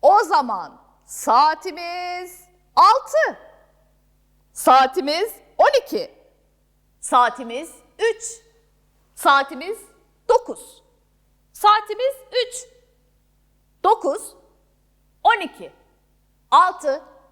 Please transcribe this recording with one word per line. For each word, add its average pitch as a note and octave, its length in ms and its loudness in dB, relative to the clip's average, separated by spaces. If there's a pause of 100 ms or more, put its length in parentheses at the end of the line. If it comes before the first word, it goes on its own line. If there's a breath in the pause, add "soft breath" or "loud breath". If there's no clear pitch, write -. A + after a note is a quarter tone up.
O G#4 220 4
zaman A#3 560 -4 (260)
saatimiz F4 1300 -2 (360)
altı. A#4+ 600 2 (1120)
Saatimiz C#4 800 2 (260)
on A#4+ 120 6 (140)
iki. G3 260 -10 (920)
Saatimiz B3 680 -2 (280)
üç. A4 260 -4 (880)
Saatimiz C#4+ 640 -2 (500)
dokuz. - 540 -2 (680)
Saatimiz G#4+ 600 -2 (180)
üç. B4 340 -6 (1160)
Dokuz. F#4 500 -2 (920)
On G#4+ 160 2
iki. A3+ 320 -16 (800)
Altı. D4+ 520 0 (300)